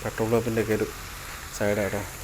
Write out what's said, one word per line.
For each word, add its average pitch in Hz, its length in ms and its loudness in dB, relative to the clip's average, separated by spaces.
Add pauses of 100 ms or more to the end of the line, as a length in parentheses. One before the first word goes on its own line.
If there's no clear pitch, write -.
പെട്രോൾ 110 320 0
പമ്പിൻ്റെ 113 300 4
ഒക്കെ 107 160 2
ഒരു 107 80 2 (720)
സൈഡാണ് 104 280 4
കേട്ടോ. 101 160 -2 (220)